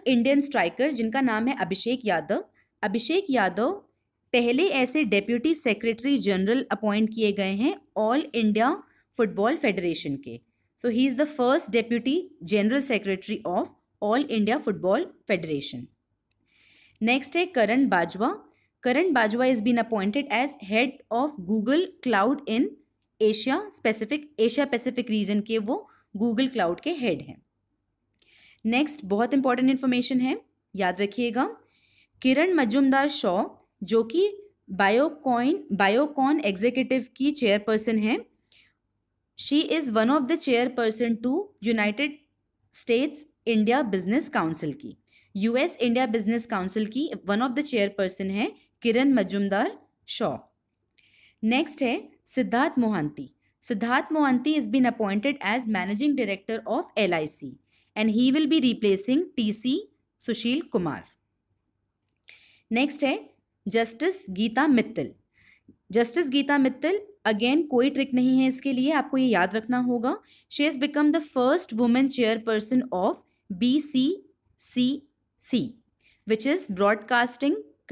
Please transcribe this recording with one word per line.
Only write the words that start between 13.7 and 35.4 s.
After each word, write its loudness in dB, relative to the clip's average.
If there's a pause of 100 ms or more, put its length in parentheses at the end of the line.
All 0
India 0
Football 0 (240)
Federation। -4 (1160)
नेक्स्ट 0
है 2
करण 2
बाजवा। 0 (520)
करण 2
बाजवा 2
has 2
been 2
appointed -2
as -2 (140)
head 0 (160)
of -2 (140)
Google 2 (220)
Cloud 0
in 0 (520)
Asia 2 (260)
Pacific, -2 (160)
एशिया 2
पैसिफिक -4
रीजन 0
के -2
वो -4 (280)
Google 0
Cloud 0
के -2
हेड -2
हैं। -18 (1200)
नेक्स्ट -2
बहुत 0
इंपॉर्टेंट 2
इन्फॉर्मेशन 0
है, -2 (340)
याद 0
रखिएगा। -2 (680)
किरण 4
मजुमदार 4
शॉ 0 (400)
जो 2
कि 0 (480)
बायोकॉइन, 2 (100)